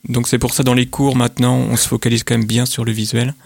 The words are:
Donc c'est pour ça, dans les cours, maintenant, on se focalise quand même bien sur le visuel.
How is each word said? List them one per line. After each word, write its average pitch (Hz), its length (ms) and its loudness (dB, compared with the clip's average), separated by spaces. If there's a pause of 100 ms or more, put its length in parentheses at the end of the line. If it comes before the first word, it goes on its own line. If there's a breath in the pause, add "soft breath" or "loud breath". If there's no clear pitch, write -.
Donc 120 200 -2
c'est 123 120 0
pour 123 140 -2
ça, 147 100 0
dans 127 100 4
les 123 120 2
cours, 139 300 0
maintenant, 123 400 2
on 120 200 0
se - 120 0
focalise 117 360 0
quand 123 140 -2
même 113 100 0
bien 117 180 2
sur 120 200 -4
le 113 60 -2
visuel. 117 420 -2 (120)